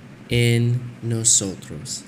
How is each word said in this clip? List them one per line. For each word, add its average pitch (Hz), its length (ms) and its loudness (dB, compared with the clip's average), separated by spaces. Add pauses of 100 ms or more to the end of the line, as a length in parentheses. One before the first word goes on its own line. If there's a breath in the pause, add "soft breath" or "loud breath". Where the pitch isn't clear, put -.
(280)
en 120 500 4 (240)
nosotros. 113 1040 -2